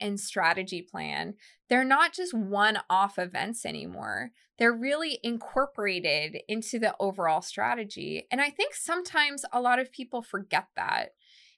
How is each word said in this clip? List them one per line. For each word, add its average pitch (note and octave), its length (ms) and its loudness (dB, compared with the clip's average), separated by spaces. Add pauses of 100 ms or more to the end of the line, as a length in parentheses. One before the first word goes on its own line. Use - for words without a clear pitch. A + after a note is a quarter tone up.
and G3+ 180 -2
strategy F3+ 640 0
plan. E3 540 -6 (340)
They're B3 140 4
not D4 280 4
just F4+ 220 -6
one-off G3+ 840 2
events F3+ 440 -4
anymore. F#2 680 -6 (260)
They're A#3+ 160 6
really C#4+ 480 -2
incorporated F#3+ 1300 -2
into A3 320 -4
the A3 200 2
overall F3+ 440 2
strategy. G#3 880 -4
And B3 100 0
I D4 80 2
think G#4 240 -2
sometimes D#4 800 0
a B3 80 0
lot B3 160 4
of B3+ 140 -2
people B3 320 -8
forget - 520 -4
that - 340 0 (480)